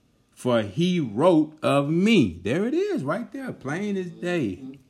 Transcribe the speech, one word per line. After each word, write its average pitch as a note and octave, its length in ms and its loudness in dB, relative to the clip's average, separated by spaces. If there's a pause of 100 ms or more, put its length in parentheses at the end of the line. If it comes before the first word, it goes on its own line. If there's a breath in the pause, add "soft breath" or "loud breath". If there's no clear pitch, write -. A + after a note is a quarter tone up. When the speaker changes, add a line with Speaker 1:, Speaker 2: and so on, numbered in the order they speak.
(300)
Speaker 1:
for A#2+ 320 0
he E3 380 0
wrote D3+ 640 2
of C#3 260 2
me." E3 540 2
There D3+ 240 -2
it C#4+ 80 -4
is, F4+ 280 -2
right F#3 300 -6
there, C4+ 200 -10
plain G3 440 -6
as F3+ 140 -6
day. E3 520 -4
Speaker 2:
Mm-hmm. - 100 -14 (180)